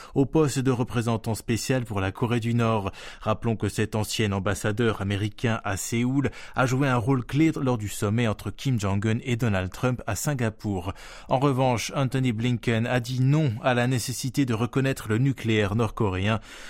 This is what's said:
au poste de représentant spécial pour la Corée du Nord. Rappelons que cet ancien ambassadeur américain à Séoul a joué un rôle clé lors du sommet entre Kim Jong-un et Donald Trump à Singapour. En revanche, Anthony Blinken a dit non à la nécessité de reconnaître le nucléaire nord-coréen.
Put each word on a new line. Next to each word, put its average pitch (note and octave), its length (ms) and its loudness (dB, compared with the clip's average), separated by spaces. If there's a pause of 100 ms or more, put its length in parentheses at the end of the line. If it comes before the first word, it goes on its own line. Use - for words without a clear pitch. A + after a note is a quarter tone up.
(140)
au C#3 120 4
poste D3+ 320 2
de C3 120 2
représentant A#2 640 0
spécial B2 500 -2
pour G2+ 160 -4
la F#2+ 120 0
Corée A#2 280 0
du A#2 140 -2
Nord. A2+ 380 2 (280)
Rappelons A2 360 0
que G#2 120 0
cet G2+ 260 -2
ancien G#2+ 380 0
ambassadeur G#2 680 0
américain G#2 640 -2
à G#2 140 -2
Séoul B2 520 0 (240)
a B2+ 120 2
joué B2+ 200 2
un A#2+ 100 2
rôle A#2+ 280 2
clé D#3 260 2 (100)
lors B2+ 180 0
du G#2 100 -4
sommet A2 400 0
entre G#2 220 -4
Kim B2+ 280 0
Jong-un G#2 440 0
et B2 140 -2
Donald G2 360 0
Trump B2+ 340 -2
à G#2 100 -2
Singapour. G#2 760 -2 (360)
En C3 100 2
revanche, C3 580 2
Anthony B2+ 360 0
Blinken A#2 540 0
a B2 140 0
dit B2 200 -4
non C#3 320 4 (100)
à B2+ 120 2
la A#2+ 120 2
nécessité B2+ 580 0
de A#2+ 100 0
reconnaître C3 540 0
le A2 100 2
nucléaire A2 580 2
nord-coréen. G#2 640 0 (300)